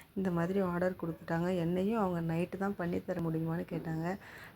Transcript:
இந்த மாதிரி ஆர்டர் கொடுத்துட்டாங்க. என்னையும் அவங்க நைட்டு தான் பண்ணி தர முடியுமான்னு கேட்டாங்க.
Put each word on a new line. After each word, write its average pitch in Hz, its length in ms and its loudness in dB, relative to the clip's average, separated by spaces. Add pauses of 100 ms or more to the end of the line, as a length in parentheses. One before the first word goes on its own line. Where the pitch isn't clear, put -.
(160)
இந்த 190 160 2
மாதிரி 175 280 2
ஆர்டர் 180 360 2
கொடுத்துட்டாங்க. 165 600 0
என்னையும் 180 460 2
அவங்க 170 320 2
நைட்டு 175 240 0
தான் 196 180 0
பண்ணி 180 240 0
தர 180 220 -2
முடியுமான்னு 165 480 0
கேட்டாங்க. 160 380 -2 (480)